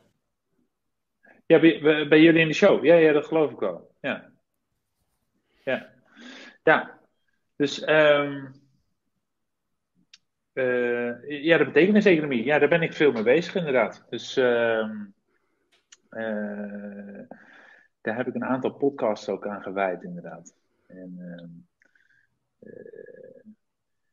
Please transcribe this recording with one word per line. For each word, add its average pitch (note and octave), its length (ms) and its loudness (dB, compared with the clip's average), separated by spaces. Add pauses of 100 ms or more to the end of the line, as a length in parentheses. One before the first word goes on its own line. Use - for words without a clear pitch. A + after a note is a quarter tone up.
(1500)
Ja, D#3+ 140 6
bij, D#3 220 4
bij, D3+ 260 0
bij D#3 140 6
jullie E3 200 6
in D#3+ 60 2
de D3+ 60 -4
show. D3+ 320 2
Ja, E3 100 8
ja, D#3+ 160 6
dat D3 140 0
geloof D#3 260 -2
ik - 80 -18
wel. F2 420 -10
Ja. A#2 300 -10 (1300)
Ja. A#2+ 260 -8 (760)
Ja. - 360 0 (560)
Dus, C#3+ 260 -4
ehm, C#3+ 640 2 (2000)
eh, B2 920 -4
ja, E3 140 4
de D3+ 80 2
betekeniseconomie. D3+ 800 2
Ja, C#3+ 160 0
daar C#3+ 100 4
ben E3 120 2
ik D#3+ 120 -4
veel D3 180 4
mee A#2 120 -4
bezig, C#3+ 320 0
inderdaad. C3 540 -2
Dus, - 280 -10
ehm, A#2 580 0 (1120)
eh, G#2 1120 -10 (800)
daar A2 140 -6
heb B2 120 -6
ik B2 80 -8
een A#2+ 100 -6
aantal B2+ 280 -4
podcasts C3+ 560 -4
ook G2 180 -6
aan G2+ 140 -10
gewijd, F#2+ 420 -4
inderdaad. E2+ 500 -16 (340)
En, F#2 320 -20
ehm, F2 300 -18 (1200)
eh, - 800 -20 (600)